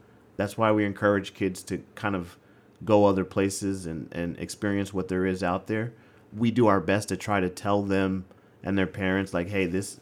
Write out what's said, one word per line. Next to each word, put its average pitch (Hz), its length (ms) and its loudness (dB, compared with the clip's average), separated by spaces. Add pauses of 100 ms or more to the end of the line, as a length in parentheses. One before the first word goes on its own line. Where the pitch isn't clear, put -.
(360)
That's 101 200 -4
why 110 160 2
we 107 120 4
encourage 101 500 0
kids 92 300 -2
to 92 180 -6 (120)
kind 98 220 -4
of 87 220 -8 (460)
go 104 200 6
other 95 200 4
places 98 600 -2
and, 80 280 -8
and 87 260 -6
experience 101 560 -4
what 92 140 -4
there 92 180 0
is 92 160 -2
out 92 240 -2
there. 110 260 -4 (400)
We 113 180 2
do 113 160 4
our 98 140 6
best 98 300 0
to 95 60 0
try 101 240 0
to 92 100 0
tell 101 320 0
them 95 420 0 (380)
and 98 160 0
their 95 80 2
parents, 95 480 -2
like, 87 140 -2
"Hey, 98 180 0
this, 92 360 -4